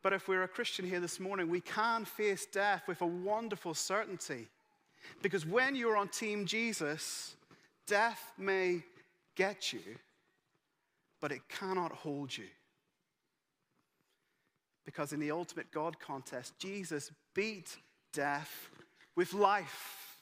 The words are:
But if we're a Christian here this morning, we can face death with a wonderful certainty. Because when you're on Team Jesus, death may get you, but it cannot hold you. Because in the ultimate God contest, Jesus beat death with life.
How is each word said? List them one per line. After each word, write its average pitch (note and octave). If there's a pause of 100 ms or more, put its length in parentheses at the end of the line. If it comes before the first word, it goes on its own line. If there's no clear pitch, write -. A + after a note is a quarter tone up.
But F#3+
if F#3+
we're F#3
a F#3
Christian G3
here F3+
this F3
morning, F#3
we F3
can A3+
face G3+
death G3
with F3+
a F3
wonderful F#3+
certainty. F#3 (760)
Because F3
when B3+
you're A#3
on G3+
Team G#3
Jesus, G3 (500)
death G#3+
may F#3 (520)
get F#3+
you, F#3 (1200)
but D3
it B2+
cannot F#3
hold C#3+
you. G2+ (2500)
Because C#3+
in D3+
the D3
ultimate D#3+
God D#3+
contest, C3
Jesus F3+ (220)
beat G3+ (360)
death C#3+ (460)
with F3+
life. G3